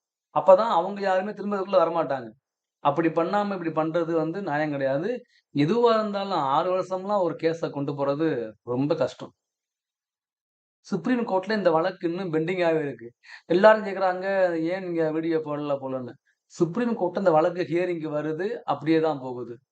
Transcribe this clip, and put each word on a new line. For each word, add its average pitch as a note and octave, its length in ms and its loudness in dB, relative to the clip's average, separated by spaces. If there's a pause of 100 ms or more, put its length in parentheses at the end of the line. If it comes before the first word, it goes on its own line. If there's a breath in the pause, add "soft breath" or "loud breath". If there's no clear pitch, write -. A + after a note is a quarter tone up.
(360)
அப்பதான் F#3+ 420 6
அவங்க G3 240 -2
யாருமே G3 320 0
திரும்ப G3+ 240 -6
இதுக்குள்ள F#3+ 260 2
வரமாட்டாங்க. C#3 460 -2 (540)
அப்படி D#3+ 260 2
பண்ணாம G3 480 0
இப்படி E3 160 -6
பண்றது D#3+ 400 -2
வந்து D#3+ 280 -2
நியாயம் D3+ 340 -2
கிடையாது. C#3 340 -2 (460 soft breath)
எதுவா A3 380 4
இருந்தாலும் G3 500 -2 (120)
ஆறு F3 160 2
வருஷம்லாம் F#3 560 -2
ஒரு D3+ 80 -2
கேஸை D#3+ 340 -2
கொண்டு C#3 240 -4
போறது C#3+ 340 0 (460)
ரொம்ப C#3+ 220 0
கஷ்டம். C3 380 -4 (1500)
சுப்ரீம் A#3 400 0
கோர்ட்ல F#3+ 300 0
இந்த F3+ 140 4
வழக்கு F3 360 0
இன்னும் F3 260 -4
பெண்டிங்காவே E3 460 0
இருக்கு. C3+ 280 -8 (420 loud breath)
எல்லாரும் G#3 360 6
கேக்குறாங்க, F#3 400 -2 (460)
"ஏன் F#3+ 120 -4
நீங்க E3+ 280 -2
வீடியோ D#3+ 260 -2
போடல, D3 440 -2
போடலன்னு?" C3 320 -8 (400)
சுப்ரீம் A3 420 -2
கோர்ட் F3 260 -2
அந்த G3 100 4
வழக்கு F3 300 2
ஹியரிங்க்கு E3+ 480 -4
வருது, D3+ 380 -4 (160)
அப்படியே D3 360 0
தான் D#3 220 0
போகுது, B2 320 -10 (180)